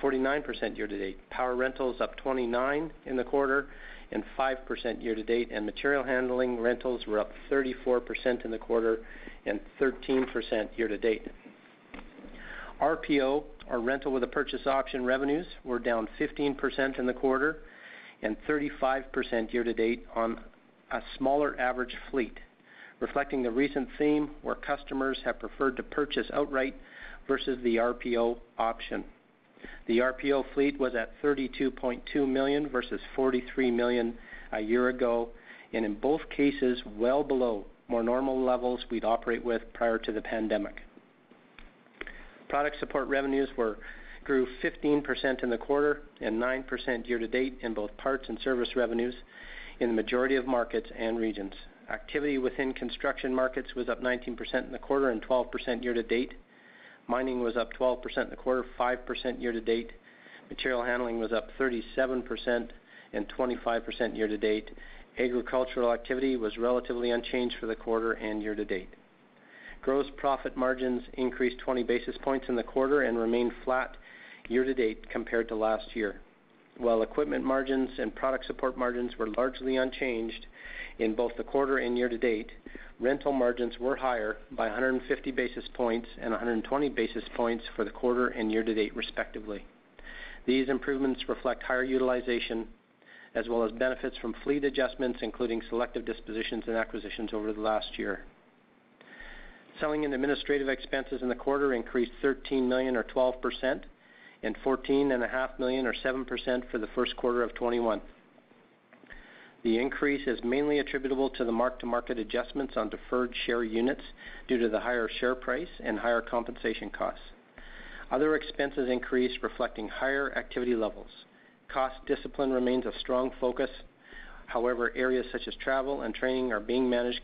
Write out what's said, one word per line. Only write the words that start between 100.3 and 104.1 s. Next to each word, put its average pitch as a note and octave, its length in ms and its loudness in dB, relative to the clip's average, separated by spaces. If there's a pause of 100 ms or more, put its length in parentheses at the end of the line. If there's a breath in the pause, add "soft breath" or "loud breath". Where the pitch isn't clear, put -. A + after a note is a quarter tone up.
expenses C3+ 540 -2
in B2+ 60 0
the A#2+ 80 2
quarter C#3 360 2
increased A#2+ 380 2 (100)
thirteen C3 480 2
million B2+ 280 2
or A2 80 2
twelve B2+ 360 2
percent C3+ 440 0 (580 loud breath)